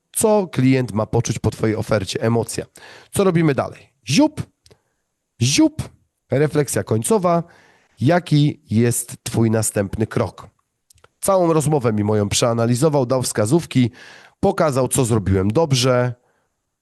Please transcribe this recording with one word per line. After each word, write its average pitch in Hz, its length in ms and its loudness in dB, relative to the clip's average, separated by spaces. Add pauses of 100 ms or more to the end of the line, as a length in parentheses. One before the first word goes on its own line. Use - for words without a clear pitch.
(120)
Co 214 400 0
klient 131 400 2
ma 107 140 -2
poczuć - 320 -2
po - 120 -2
twojej 110 260 -2
ofercie? 110 460 -2
Emocja. 113 440 -2 (460)
Co 202 120 0
robimy 165 300 2
dalej? - 380 -8 (160)
Ziup, 208 340 0 (1000)
ziup, 302 400 0 (480)
refleksja 139 540 0
końcowa. 170 580 0 (580)
Jaki 151 600 2 (100)
jest 117 520 0
twój 113 280 0
następny 107 560 -2
krok? - 460 -6 (680)
Całą 180 320 2
rozmowę 143 400 0
mi 104 120 0
moją 104 240 0
przeanalizował, 123 760 0
dał 127 160 0
wskazówki, 120 680 0 (500)
pokazał, 143 480 0
co 147 160 0
zrobiłem 95 460 0
dobrze. 123 640 0 (680)